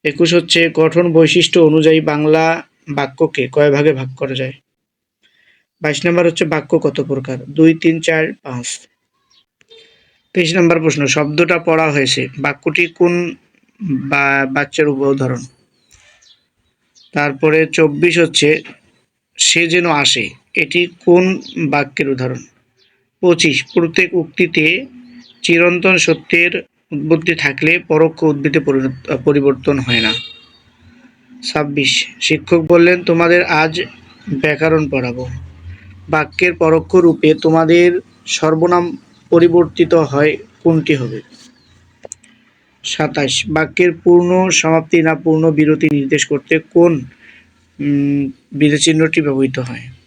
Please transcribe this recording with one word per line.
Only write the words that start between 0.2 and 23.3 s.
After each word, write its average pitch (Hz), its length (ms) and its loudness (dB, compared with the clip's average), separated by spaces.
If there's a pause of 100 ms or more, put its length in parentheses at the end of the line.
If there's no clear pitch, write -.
হচ্ছে, 165 400 2
গঠন 160 400 2
বৈশিষ্ট্য 165 460 4
অনুযায়ী 160 420 4
বাংলা 156 600 0 (260)
বাক্যকে 139 580 -4
কয় 147 240 2
ভাগে 147 220 2
ভাগ 131 220 -8
করা 131 200 -8
যায়? 131 180 -8 (1300)
বাইশ 151 240 -4
নাম্বার 170 220 2
হচ্ছে, 165 180 -2
বাক্য 156 340 -2
কত 143 220 -2
প্রকার? 131 440 -6
দুই, 160 280 4
তিন, 160 280 -2
চার, 160 400 -2
পাঁচ। 123 460 -12 (1500)
তেইশ 170 220 -2
নাম্বার 170 240 2
প্রশ্ন, 151 260 -2
শব্দটা 151 540 -2
পড়া 160 320 0
হয়েছে, 131 360 -2 (120)
বাক্যটি 151 480 -2
কোন 175 480 -2 (460)
বা-, 139 720 -2
বাচ্চার 143 340 -2
উদাহরণ? 135 540 -2 (1700)
তারপরে 151 540 0
চব্বিশ 160 540 0
হচ্ছে, 156 420 2 (760)
সে 165 300 0
যেন 175 240 0
আসে, 131 380 0 (240)
এটি 170 340 -2 (180)
কোন 185 360 4 (160)
বাক্যের 143 520 -4
উদাহরণ? 127 340 -6 (760)
পঁচিশ, 165 520 0